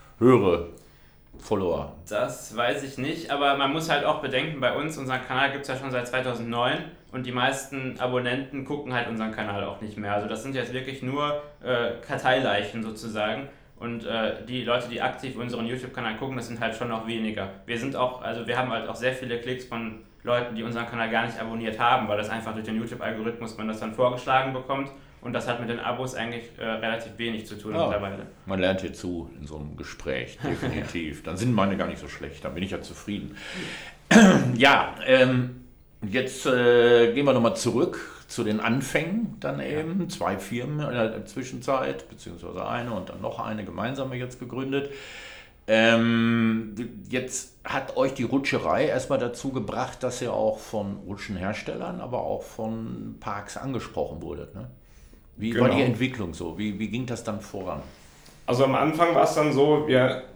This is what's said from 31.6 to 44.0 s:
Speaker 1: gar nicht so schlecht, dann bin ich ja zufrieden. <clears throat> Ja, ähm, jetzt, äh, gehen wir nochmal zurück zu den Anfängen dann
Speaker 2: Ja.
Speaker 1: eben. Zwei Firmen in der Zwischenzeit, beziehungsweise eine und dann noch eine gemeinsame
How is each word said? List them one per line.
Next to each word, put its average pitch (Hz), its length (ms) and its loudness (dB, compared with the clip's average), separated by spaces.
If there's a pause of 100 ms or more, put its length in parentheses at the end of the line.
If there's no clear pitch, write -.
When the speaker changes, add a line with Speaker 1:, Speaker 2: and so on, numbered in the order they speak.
Speaker 1:
gar 85 100 0
nicht 80 120 -6
so 76 80 -12
schlecht, - 380 -10
dann - 80 -6
bin 87 100 -4
ich - 80 -4
ja 90 100 -6
zufrieden. 92 540 -8 (760)
<clears throat> - 60 8 (400)
Ja, 127 380 8 (120)
ähm, 127 600 6 (420)
jetzt, - 380 -2
äh, 120 680 8
gehen 143 120 2
wir 135 80 8
nochmal 117 220 6
zurück 123 440 2 (280)
zu - 160 -4
den 107 160 2
Anfängen 147 800 0
dann 143 200 -4
Speaker 2:
Ja. 139 60 -6
Speaker 1:
eben. 160 460 -2
Zwei 92 260 -2
Firmen 135 500 -4
in 117 60 -4
der 110 320 -2
Zwischenzeit, 131 840 -4
beziehungsweise 87 560 -10
eine 120 260 -4
und 95 180 -6
dann 95 120 -12
noch 117 220 -6
eine 107 220 -6
gemeinsame 123 520 -6